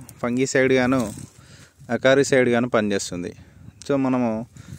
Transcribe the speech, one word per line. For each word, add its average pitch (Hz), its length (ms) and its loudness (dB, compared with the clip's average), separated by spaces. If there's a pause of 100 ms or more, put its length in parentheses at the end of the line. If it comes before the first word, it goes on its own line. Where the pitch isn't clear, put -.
(220)
ఫంగిసైడ్ 131 520 0
గాను, 127 400 0 (760)
అకారిసైడ్ 131 600 4
గాను 120 200 0
పనిచేస్తుంది. 98 680 -2 (520)
So, 143 80 0
మనము 123 500 -2 (320)